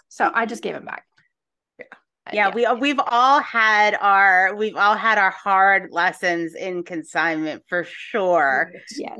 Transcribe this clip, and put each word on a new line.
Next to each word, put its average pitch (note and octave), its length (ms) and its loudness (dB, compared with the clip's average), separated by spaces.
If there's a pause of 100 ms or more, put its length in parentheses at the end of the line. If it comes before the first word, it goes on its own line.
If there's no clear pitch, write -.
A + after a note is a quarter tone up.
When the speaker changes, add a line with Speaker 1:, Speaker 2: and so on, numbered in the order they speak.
Speaker 1:
so - 240 -2
I A#3 140 -2
just A3 160 -12
gave E3 140 -8
'em C#3 100 -14
back. - 200 -16 (760)
Speaker 2:
Yeah. - 120 -18
Speaker 1:
Uh, - 420 -20
Speaker 3:
Yeah, G#3 160 2
Speaker 1:
yeah. A#3 260 0
Speaker 3:
we, A3 40 -14
we've C#4 240 0
all B3+ 360 4
had G#3+ 600 2
our, G3 560 4
we've G#3+ 200 -4
all G#3 200 2
had G#3+ 220 0
our F#3+ 140 2
hard F#3+ 600 2
lessons E3+ 600 -2
in F3+ 300 -8
consignment D#3 840 -6
for F3 180 -4
sure. E3 840 0 (260)
Speaker 2:
Yes. - 240 -12